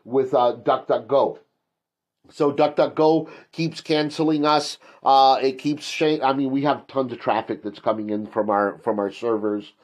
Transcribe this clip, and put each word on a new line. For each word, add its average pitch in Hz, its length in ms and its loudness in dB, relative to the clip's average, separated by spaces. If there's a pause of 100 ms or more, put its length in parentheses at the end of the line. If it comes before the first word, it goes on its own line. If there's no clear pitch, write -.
with, 127 280 -2
uh, 123 300 2
DuckDuckGo. 131 760 0 (920)
So 147 200 0
DuckDuckGo 156 800 2 (220)
keeps 160 320 -6
canceling 151 640 0
us. 151 320 0 (240)
Uh, 135 400 6
it 131 160 0
keeps 147 260 -4
sh-, 156 380 0
I 135 100 2
mean, 135 180 -2
we 139 120 -2
have 135 240 -2
tons 135 260 -4
of 117 80 -12
traffic 107 420 -2
that's 101 180 -12
coming 110 280 -4
in 107 180 -4
from 104 220 -4
our, 101 300 0
from 110 200 -4
our 101 120 -2
servers, 104 720 -4